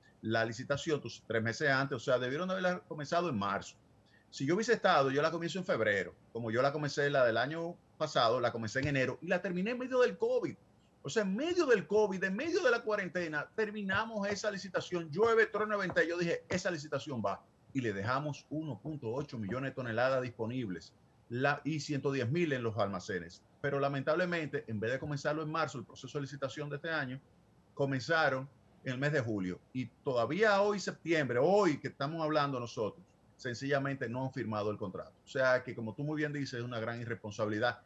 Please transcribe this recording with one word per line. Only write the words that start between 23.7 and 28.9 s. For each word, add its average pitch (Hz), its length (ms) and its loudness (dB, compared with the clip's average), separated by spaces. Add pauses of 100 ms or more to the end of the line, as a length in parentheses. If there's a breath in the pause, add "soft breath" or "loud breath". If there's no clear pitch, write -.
lamentablemente, 151 880 0
en 110 120 -4
vez 113 120 0
de 131 80 0
comenzarlo 151 420 -2
en 151 100 -6
marzo, 151 280 -2
el - 60 -10
proceso - 320 -12
de 143 60 -4
licitación 139 460 -8
de 147 60 -6
este 165 160 -8
año, 135 280 -4 (540)
comenzaron 135 760 2 (360)
en 131 100 -2